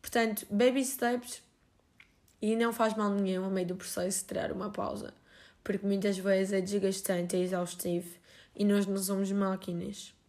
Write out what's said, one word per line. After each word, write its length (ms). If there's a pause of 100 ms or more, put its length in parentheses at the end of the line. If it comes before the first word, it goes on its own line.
Portanto, 480
baby 340
steps 580 (1000)
e 140
não 160
faz 240
mal 140
nenhum, 360
a 40
meio 180
do 80
processo, 500
tirar 260
uma 180
pausa. 440 (500)
Porque 220
muitas 320
vezes 360
é 80
desgastante, 760
é 40
exaustivo 800 (400)
e 80
nós 220
não 100
somos 340
máquinas. 840 (160)